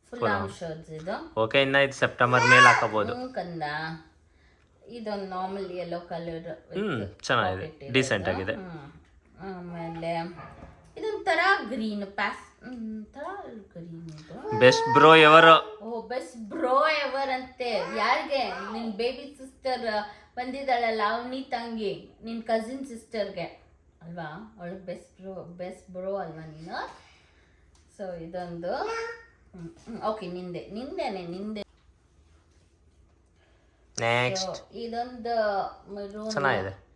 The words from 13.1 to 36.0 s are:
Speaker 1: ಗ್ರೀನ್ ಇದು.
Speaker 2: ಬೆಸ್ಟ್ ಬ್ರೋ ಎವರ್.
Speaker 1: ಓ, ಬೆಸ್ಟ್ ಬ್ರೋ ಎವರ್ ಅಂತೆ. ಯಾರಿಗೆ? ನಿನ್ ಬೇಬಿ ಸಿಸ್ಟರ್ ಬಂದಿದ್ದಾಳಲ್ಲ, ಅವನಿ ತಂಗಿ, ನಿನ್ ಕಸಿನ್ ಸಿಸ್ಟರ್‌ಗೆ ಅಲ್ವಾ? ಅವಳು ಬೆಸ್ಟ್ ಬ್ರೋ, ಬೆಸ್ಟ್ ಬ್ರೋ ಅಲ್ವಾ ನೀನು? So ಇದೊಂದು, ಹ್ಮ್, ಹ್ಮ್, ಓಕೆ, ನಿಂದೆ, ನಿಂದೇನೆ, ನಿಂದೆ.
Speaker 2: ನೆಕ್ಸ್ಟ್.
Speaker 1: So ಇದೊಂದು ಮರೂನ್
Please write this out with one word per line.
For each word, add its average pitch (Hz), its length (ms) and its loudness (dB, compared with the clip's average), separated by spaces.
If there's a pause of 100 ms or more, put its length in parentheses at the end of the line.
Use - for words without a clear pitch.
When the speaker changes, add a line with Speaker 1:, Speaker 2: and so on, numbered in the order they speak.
Speaker 1:
ಗ್ರೀನ್ 175 600 -16
ಇದು. - 500 -6
Speaker 2:
ಬೆಸ್ಟ್ 127 340 8
ಬ್ರೋ 151 240 12
ಎವರ್. 160 680 10
Speaker 1:
ಓ, 226 200 -8
ಬೆಸ್ಟ್ 262 340 -8
ಬ್ರೋ 262 520 2
ಎವರ್ 269 420 -2
ಅಂತೆ. 233 680 -4
ಯಾರಿಗೆ? 220 760 -2
ನಿನ್ 226 200 -8
ಬೇಬಿ 254 460 -6
ಸಿಸ್ಟರ್ 233 680 -4 (320)
ಬಂದಿದ್ದಾಳಲ್ಲ, 247 720 -2
ಅವನಿ 247 340 -4
ತಂಗಿ, 226 680 -6 (120)
ನಿನ್ 226 200 -10
ಕಸಿನ್ 240 440 -2
ಸಿಸ್ಟರ್‌ಗೆ 196 760 -8 (400)
ಅಲ್ವಾ? 170 580 -14
ಅವಳು 175 140 -12
ಬೆಸ್ಟ್ - 460 -16
ಬ್ರೋ, 185 240 -14
ಬೆಸ್ಟ್ 180 460 -14
ಬ್ರೋ 185 260 -6
ಅಲ್ವಾ 160 300 -8
ನೀನು? 165 440 -10 (1080)
So 180 240 -10
ಇದೊಂದು, 175 520 -6
ಹ್ಮ್, 453 960 -8
ಹ್ಮ್, - 340 -14
ಓಕೆ, 208 240 -4
ನಿಂದೆ, 180 400 -10
ನಿಂದೇನೆ, 233 600 -8
ನಿಂದೆ. 202 380 -8 (2250)
Speaker 2:
ನೆಕ್ಸ್ಟ್. 123 480 0
Speaker 1:
So - 300 -12
ಇದೊಂದು 233 560 -6 (600)
ಮರೂನ್ 208 380 -10